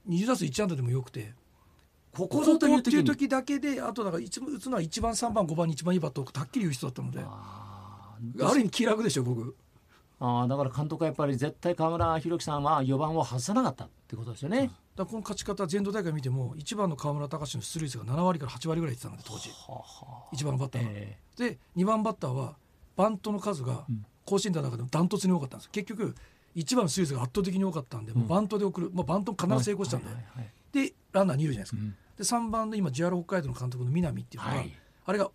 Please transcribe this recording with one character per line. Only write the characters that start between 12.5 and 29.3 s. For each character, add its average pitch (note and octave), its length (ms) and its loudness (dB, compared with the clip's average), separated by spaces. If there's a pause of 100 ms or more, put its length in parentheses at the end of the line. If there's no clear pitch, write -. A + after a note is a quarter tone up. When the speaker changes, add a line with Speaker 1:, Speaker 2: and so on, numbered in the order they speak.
Speaker 2:
ん C#3+ 80 0
は D3 200 4
四 C3+ 140 2
番 D#3 180 0
を D#3 80 2
外 B2 160 -4
さ F#3+ 140 0
な B3+ 100 4
か F#3+ 60 2
っ A2+ 60 -4
た - 100 -12
っ - 40 -16 (160)
て - 120 -10
こ A2+ 80 -8
と A#2+ 80 -8
で - 40 -18
す - 40 -16
よ C3+ 80 -4
ね。 A3+ 80 0
Speaker 1:
そ C#4 60 4
う C4 40 2
で - 60 -8
す。 - 0 -
だ - 20 -20
か - 60 -20 (160)
ら F#3+ 80 -4
こ G3+ 80 -10
の A3 80 -6
勝 G3 180 -8
ち - 60 -6
方、 G3+ 200 -2
全 F#3 160 0
道 G3 120 -2
大 G#3+ 100 -2
会 E3 80 -2
見 D3+ 100 -2
て C3 80 -2
も、 B2 280 -2
一 D#3 180 -8
番 G3+ 140 2
の D3 80 -2
川 D3 160 -2
村 D3 160 -4
隆 D3 260 -6
の A#2 80 -6
出 - 160 -6
塁 D#3+ 60 -2
率 B2 140 -6
が G2+ 40 -10
七 C#3+ 220 0
割 F3+ 120 4
か C#3 80 -6
ら A#2+ 60 -6
八 B2 160 -8
割 D#3+ 140 0
ぐ D#3+ 60 0
ら C3 40 -2
い A#2+ 40 -6
い - 20 -10
っ - 20 -12
て - 60 -12
た A2 60 -10
の - 40 -14
で、 - 100 -16
当 A2 140 -12
時。 - 120 -12
Speaker 2:
は - 40 -16 (140)
あ - 60 -12
は - 500 -16
あ。 - 80 -20
Speaker 1:
一 C3+ 100 -4
番 C3+ 140 0
バ C3+ 80 0
ッ - 20 -2
タ B2 120 -4
ー A#2+ 40 2
は。 A2 80 0
Speaker 2:
え G#2 260 -10 (220)
え。 A#3+ 120 0
Speaker 1:
で、 C#3+ 80 -10 (140)
二 F3+ 120 4
番 A3 180 4
バ A3 80 2
ッ - 40 0
タ D#3 120 -4
ー B2+ 40 0
は、 B2+ 260 -4 (400)
バ G3 100 6
ン A3 100 0
ト G#3+ 140 -4
の G#3 80 0
数 E3+ 240 -2
が B2 240 -2
Speaker 2:
う B2 60 -2
ん。 G#2+ 120 -6 (200)
Speaker 1:
甲 G3 120 4
子 G3 80 0
園 G3 60 0
の D#3+ 100 0
中 B2+ 140 -4
で A#2 80 -6
も B2+ 80 -6
ダ D#3 100 4
ン F3+ 60 6
ト G3+ 100 0
ツ - 80 -2
に F#3 80 6
多 F3 60 2
か C3+ 60 -6
っ B2+ 40 -6
た - 60 -16
ん - 40 -14
で - 40 -18
す。 - 80 -20
結 G3+ 140 -4
局、 G3 280 -4 (400)
一 E3+ 220 -2
番 G#3 140 4
出 F#3 100 0
塁 F3+ 60 4
率 C#3 80 0
が B2 100 -2
圧 B2 120 -2
倒 G3+ 100 2
的 F#3 120 0
に F#3+ 60 4
多 F#3+ 80 0
か D#3 80 -4
っ C#3 60 -6
た - 120 -10
ん A2 80 -10
で、 A2 60 -10
も A#2 140 4
う - 20 -2
バ F#3 140 4
ン G3+ 80 0
ト G#3 100 0
で G3+ 60 2
送 F#3 160 -2
る。 E3 60 -2
Speaker 2:
う - 40 -8
ん。 F3+ 40 -6
Speaker 1:
ま F3+ 80 0
あ、 - 20 -
バ F3 120 2
ン G3+ 60 0
ト G#3+ 80 -4